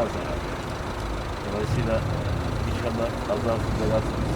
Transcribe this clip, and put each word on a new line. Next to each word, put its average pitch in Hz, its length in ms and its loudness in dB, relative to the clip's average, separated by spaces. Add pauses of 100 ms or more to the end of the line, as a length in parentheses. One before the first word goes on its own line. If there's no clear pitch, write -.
az 110 160 2
herhalde. - 300 -2 (960)
Dolayısıyla 107 500 2 (760)
inşallah - 380 0 (200)
kazasız - 520 2
belasız - 420 2
bir - 140 0